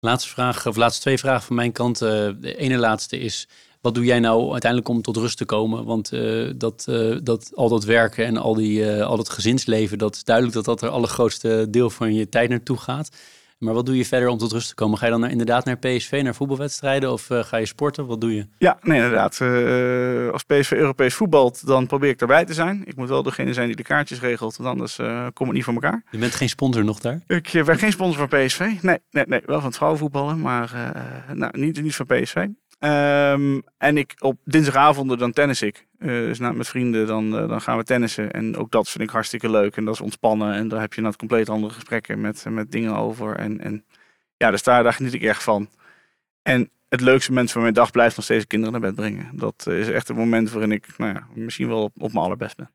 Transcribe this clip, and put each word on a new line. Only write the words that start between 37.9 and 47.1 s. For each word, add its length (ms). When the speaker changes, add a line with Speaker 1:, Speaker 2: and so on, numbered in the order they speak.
Speaker 2:
En 260
ook 140
dat 180
vind 160
ik 60
hartstikke 400
leuk. 260
En 80
dat 100
is 60
ontspannen. 540
En 140
daar 120
heb 140
je 60
nou 160
compleet 320
andere 260
gesprekken 460
met, 280
met 240
dingen 240
over. 400
En, 240
en 240
ja, 140
dus 120
daar, 200
daar 100
geniet 220
ik 80
erg 200
van. 260
En 280
het 120
leukste 300